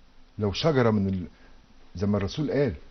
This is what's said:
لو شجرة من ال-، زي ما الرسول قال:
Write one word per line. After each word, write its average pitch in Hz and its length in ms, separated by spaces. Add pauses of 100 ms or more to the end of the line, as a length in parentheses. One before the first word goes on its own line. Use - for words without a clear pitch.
(380)
لو 104 140
شجرة 131 380
من 101 180
ال-، 90 200 (720)
زي 101 80
ما 104 100
الرسول 101 360
قال: 127 220 (160)